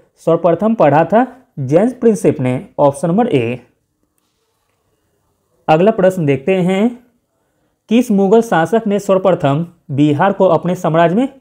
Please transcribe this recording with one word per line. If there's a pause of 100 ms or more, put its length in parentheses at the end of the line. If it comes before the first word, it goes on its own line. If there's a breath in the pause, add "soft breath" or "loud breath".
(260 loud breath)
सर्वप्रथम
पढ़ा
था (340)
जेम्स
प्रिंसेप
ने, (100)
ऑप्शन
नंबर
ए। (2000)
अगला
प्रश्न
देखते
हैं, (840)
किस
मुगल
शासक
ने
सर्वप्रथम (240)
बिहार
को
अपने
साम्राज्य
में (120)